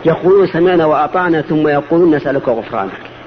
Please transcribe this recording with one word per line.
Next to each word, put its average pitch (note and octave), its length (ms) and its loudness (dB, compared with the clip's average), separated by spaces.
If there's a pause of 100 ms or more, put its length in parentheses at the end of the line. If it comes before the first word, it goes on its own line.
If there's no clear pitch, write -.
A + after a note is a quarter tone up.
يقولون: F3+ 420 2
"سمعنا E3+ 400 2
وأطعنا"، D#3 560 0
ثم D3+ 260 0
يقولون: D3+ 460 2
"نسألك C#3 340 -2
غفرانك". A2 520 -6 (260)